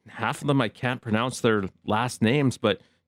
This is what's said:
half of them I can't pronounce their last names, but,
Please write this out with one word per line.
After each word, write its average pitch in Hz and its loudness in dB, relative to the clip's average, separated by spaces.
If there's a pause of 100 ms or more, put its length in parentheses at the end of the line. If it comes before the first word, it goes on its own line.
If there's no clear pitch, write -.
half 117 -6
of 143 -2
them 139 2
I 110 0
can't 123 -4
pronounce 117 -2
their 107 2 (160)
last 113 -2
names, 127 2
but, 104 0 (280)